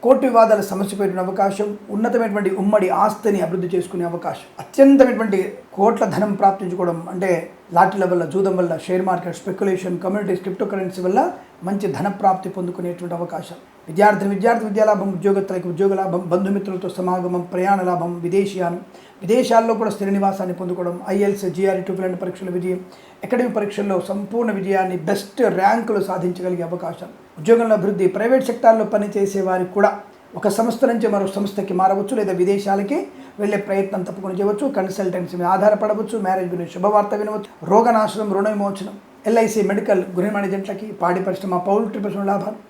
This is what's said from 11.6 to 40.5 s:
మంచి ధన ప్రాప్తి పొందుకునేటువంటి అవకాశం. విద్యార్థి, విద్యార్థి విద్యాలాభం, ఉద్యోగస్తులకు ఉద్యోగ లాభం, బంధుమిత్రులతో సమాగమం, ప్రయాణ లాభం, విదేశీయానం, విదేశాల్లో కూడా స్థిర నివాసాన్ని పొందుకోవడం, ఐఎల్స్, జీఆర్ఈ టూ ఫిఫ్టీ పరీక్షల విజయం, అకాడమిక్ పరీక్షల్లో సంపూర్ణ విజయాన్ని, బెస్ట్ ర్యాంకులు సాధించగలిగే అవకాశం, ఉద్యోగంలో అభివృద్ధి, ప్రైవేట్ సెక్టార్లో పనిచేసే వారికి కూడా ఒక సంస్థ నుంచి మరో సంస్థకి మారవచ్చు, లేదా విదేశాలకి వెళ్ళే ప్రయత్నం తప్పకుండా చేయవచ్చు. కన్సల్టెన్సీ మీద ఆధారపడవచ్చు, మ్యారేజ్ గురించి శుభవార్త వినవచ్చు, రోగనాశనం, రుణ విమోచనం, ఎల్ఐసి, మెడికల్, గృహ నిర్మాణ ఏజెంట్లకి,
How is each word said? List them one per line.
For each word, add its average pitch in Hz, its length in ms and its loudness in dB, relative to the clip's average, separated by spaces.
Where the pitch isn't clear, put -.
మంచి 196 200 -4
ధన 170 100 -2
ప్రాప్తి 185 360 2
పొందుకునేటువంటి 175 600 -6
అవకాశం. 170 380 -8
విద్యార్థి, 196 460 4
విద్యార్థి 220 340 2
విద్యాలాభం, 214 400 2
ఉద్యోగస్తులకు 190 540 0
ఉద్యోగ 196 280 2
లాభం, 180 220 -2
బంధుమిత్రులతో 190 640 -2
సమాగమం, 180 440 -2
ప్రయాణ 190 260 2
లాభం, 170 220 -2
విదేశీయానం, 185 540 -2
విదేశాల్లో 226 560 4
కూడా 214 160 0
స్థిర 196 220 -4
నివాసాన్ని 196 420 -2
పొందుకోవడం, 180 360 -4
ఐఎల్స్, 196 300 0
జీఆర్ఈ 190 300 -2
టూ 190 100 -4
ఫిఫ్టీ 185 260 -4
పరీక్షల 180 340 -8
విజయం, 185 220 -4
అకాడమిక్ 247 320 0
పరీక్షల్లో 202 400 -2
సంపూర్ణ 208 480 -2
విజయాన్ని, 185 380 0
బెస్ట్ - 320 -2
ర్యాంకులు 214 500 2
సాధించగలిగే 180 600 -2
అవకాశం, 170 420 -8
ఉద్యోగంలో 226 380 6
అభివృద్ధి, 190 280 2
ప్రైవేట్ 240 320 2
సెక్టార్లో 226 460 4
పనిచేసే 196 540 0
వారికి 180 280 -2
కూడా 202 140 4
ఒక - 80 0
సంస్థ 226 340 2
నుంచి 233 220 0
మరో 196 120 0
సంస్థకి 202 420 -4
మారవచ్చు, 196 400 2
లేదా 190 220 0
విదేశాలకి 196 560 0
వెళ్ళే 202 160 0
ప్రయత్నం 190 400 -2
తప్పకుండా 190 300 -8
చేయవచ్చు. 208 280 0
కన్సల్టెన్సీ 185 600 -4
మీద 175 160 0
ఆధారపడవచ్చు, 208 600 2
మ్యారేజ్ 185 280 0
గురించి 170 220 -6
శుభవార్త 208 460 2
వినవచ్చు, 214 280 -6
రోగనాశనం, 214 640 4
రుణ 202 180 0
విమోచనం, 196 420 -4
ఎల్ఐసి, 220 400 4
మెడికల్, 202 320 2
గృహ 180 100 0
నిర్మాణ 202 240 -2
ఏజెంట్లకి, 196 380 -6